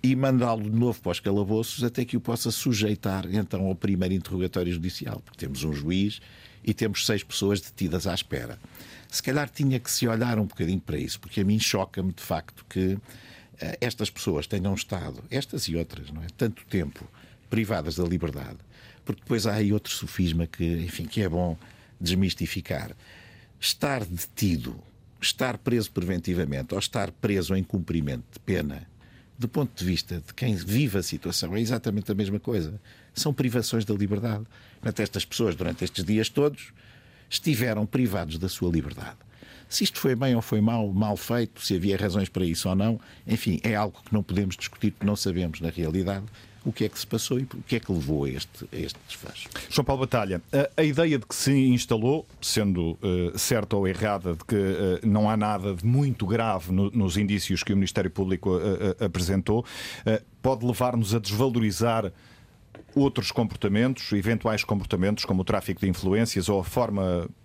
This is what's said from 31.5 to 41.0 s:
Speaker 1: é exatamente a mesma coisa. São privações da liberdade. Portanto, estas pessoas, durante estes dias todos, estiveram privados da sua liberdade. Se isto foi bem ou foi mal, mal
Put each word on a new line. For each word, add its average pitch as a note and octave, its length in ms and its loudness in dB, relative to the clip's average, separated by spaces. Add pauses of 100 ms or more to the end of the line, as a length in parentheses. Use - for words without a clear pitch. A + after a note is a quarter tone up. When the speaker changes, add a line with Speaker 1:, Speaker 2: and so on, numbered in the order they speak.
Speaker 1:
é G#2+ 60 0
exatamente A2 500 -2
a G#2 60 2
mesma G2+ 240 0
coisa. G2+ 400 -2 (340)
São D3 200 -2
privações A#2 500 0
da G#2 100 0
liberdade. G#2 520 0 (340)
Portanto, A2 220 -2
estas G2 240 -2
pessoas, G#2+ 280 0
durante E2 300 -2
estes F2 220 -4
dias G#2+ 240 2
todos, - 420 0 (580)
estiveram A2+ 560 2
privados F#2 520 0
da F2+ 120 -2
sua F2+ 200 -2
liberdade. D2+ 460 -2 (540)
Se - 160 0
isto - 140 -4
foi C3 160 4
bem B2+ 200 4
ou A2+ 60 2
foi A2 180 0
mal, A2+ 300 4
mal G#2 260 2